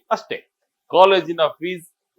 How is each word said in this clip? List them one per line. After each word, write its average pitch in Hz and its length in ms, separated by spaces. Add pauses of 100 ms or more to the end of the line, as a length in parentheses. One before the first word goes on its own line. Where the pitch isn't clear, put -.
(100)
ಅಷ್ಟೇ. - 260 (540)
ಕಾಲೇಜಿನ 170 580
ಫೀಸ್, 170 400 (300)